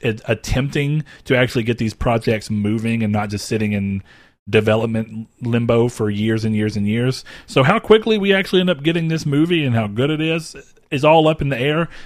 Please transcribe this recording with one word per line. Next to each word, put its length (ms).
it's 240
attempting 760
to 120
actually 280
get 140
these 160
projects 560
moving 520
and 100
not 180
just 160
sitting 260
in 300
development 760
limbo 480
for 220
years 340
and 100
years 220
and 100
years. 380
So 160
how 160
quickly 400
we 160
actually 260
end 100
up 120
getting 260
this 160
movie 400
and 100
how 120
good 240
it 100
is 340
is 140
all 240
up 120
in 80
the 100
air, 300